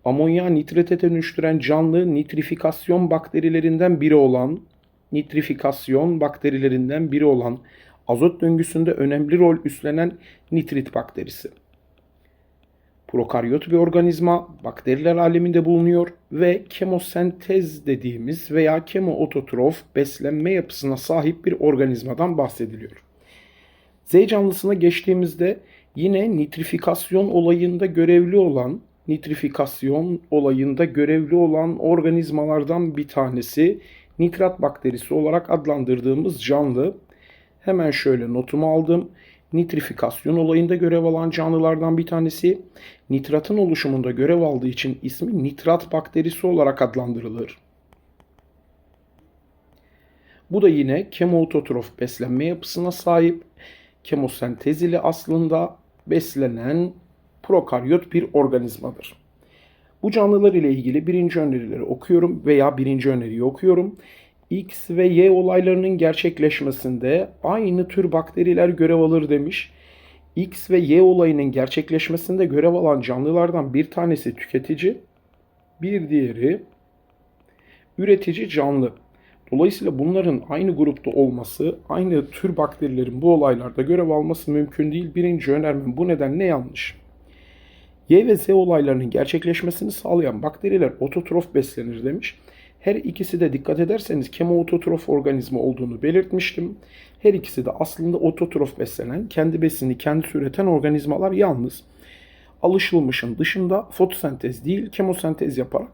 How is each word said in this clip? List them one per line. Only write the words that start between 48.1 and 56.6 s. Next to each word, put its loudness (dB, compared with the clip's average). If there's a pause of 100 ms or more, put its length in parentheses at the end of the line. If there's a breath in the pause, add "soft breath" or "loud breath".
Bu 0
da 8
yine 2
kemoototrof -2
beslenme -4
yapısına -6
sahip, 2 (640 loud breath)
kemosentez -4
ile 0
aslında -2 (300)
beslenen -2 (500)